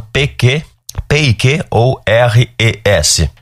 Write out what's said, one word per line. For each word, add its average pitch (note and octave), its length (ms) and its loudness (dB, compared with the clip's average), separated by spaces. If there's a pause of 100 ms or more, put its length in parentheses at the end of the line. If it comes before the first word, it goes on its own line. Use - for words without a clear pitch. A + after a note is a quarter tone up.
(120)
P, C#3 160 -2
Q, C3+ 360 -2 (440)
P D3 100 0
e D3 160 0
Q C#3 380 -2
ou A#2+ 340 0
R, A#2 440 2 (100)
E, A2 240 0
S? D2 460 0 (120)